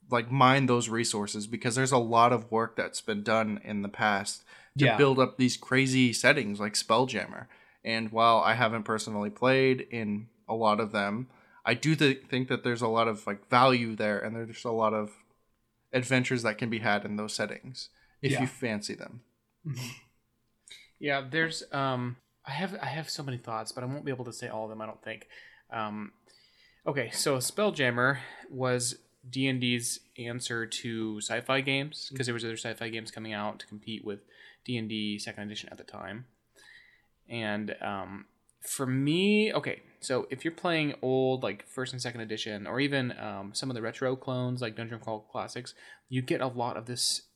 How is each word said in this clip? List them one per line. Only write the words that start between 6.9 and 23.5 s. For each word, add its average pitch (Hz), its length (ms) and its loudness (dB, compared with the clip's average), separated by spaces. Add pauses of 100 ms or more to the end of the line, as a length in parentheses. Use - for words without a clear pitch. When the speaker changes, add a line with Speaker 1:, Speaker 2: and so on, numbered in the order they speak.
Speaker 1:
And 113 280 -2
while 113 280 8
I 98 140 4
haven't 113 300 2
personally 107 460 -2
played 131 520 4 (100)
in 107 380 -4 (180)
a 113 80 -2
lot 107 240 4
of 107 120 0
them, 107 380 -2 (360)
I 117 80 4
do 147 220 2
th-, 139 340 4
think 127 200 0
that 120 140 0
there's 120 180 0
a 120 60 0
lot 113 200 4
of, 107 200 -4
like, 104 220 -8
value 123 460 6
there, 104 240 0
and 110 160 -6
there's 113 300 -10
a 120 60 -2
lot 110 220 4
of 107 180 -2 (840)
adventures 127 500 2
that 107 140 0
can 123 120 -2
be 113 100 -2
had 104 260 2
in 104 120 -4
those 107 160 -6
settings - 560 -8 (320)
if 131 100 0
Speaker 2:
Yeah. 131 100 0
Speaker 1:
you 131 60 0
fancy 110 480 -4
them. - 260 -16 (460)
Speaker 2:
Mm-hmm. 123 200 -8 (1120)
Speaker 3:
Yeah, 143 300 0
there's, 160 340 -2 (100)
um, 127 440 0 (280)
I 139 60 -10
have, 180 300 -4
I - 40 -6
have 151 240 -6
so - 140 -8
many 131 140 -6
thoughts, 110 340 -8